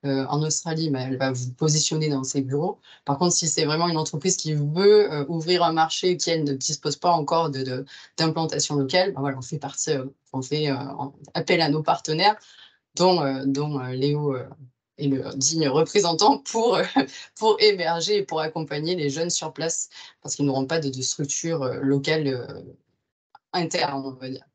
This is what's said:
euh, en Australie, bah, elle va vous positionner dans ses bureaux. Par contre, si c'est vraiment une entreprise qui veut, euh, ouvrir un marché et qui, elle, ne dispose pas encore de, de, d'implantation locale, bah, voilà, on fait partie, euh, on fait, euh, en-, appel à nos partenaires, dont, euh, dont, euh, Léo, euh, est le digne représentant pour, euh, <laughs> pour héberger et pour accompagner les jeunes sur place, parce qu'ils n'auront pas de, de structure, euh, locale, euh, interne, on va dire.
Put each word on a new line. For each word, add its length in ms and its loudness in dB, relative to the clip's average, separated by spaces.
euh, 240 0
en 120 0
Australie, 460 -2
bah, 140 0
elle 160 -4
va 120 0
vous 220 -6
positionner 560 0
dans 160 -2
ses 160 -2
bureaux. 380 -2
Par 140 -2
contre, 160 2
si 140 0
c'est 180 0
vraiment 220 2
une 100 0
entreprise 380 -2
qui 180 -4
veut, 580 6
euh, 160 -2
ouvrir 340 0
un 100 4
marché 380 2
et 60 2
qui, 140 -2
elle, 140 2
ne 100 0
dispose 420 -4
pas 140 0
encore 400 2
de, 120 -4
de, 220 -4
d'implantation 600 -2
locale, 360 2
bah, 80 -6
voilà, 160 -2
on 60 -10
fait 160 -8
partie, 320 -6
euh, 140 -2
on 80 -4
fait, 300 -2
euh, 60 0
en-, 360 -8
appel 260 2
à 80 4
nos 140 2
partenaires, 540 2
dont, 240 6
euh, 240 0
dont, 340 0
euh, 120 -4
Léo, 440 0
euh, 140 -8
est 120 -2
le 160 0
digne 320 2
représentant 720 4
pour, 380 0
euh, 80 2
<laughs> 440 -2
pour 220 4
héberger 580 2
et 40 0
pour 180 -4
accompagner 540 -4
les 160 0
jeunes 180 -2
sur 240 -4
place, 380 -6
parce 120 -8
qu'ils 120 0
n'auront 200 0
pas 120 0
de, 100 -2
de 140 -6
structure, 600 -4
euh, 200 -4
locale, 440 2
euh, 360 -4
interne, 540 -2
on 60 -8
va 180 -10
dire. 140 -12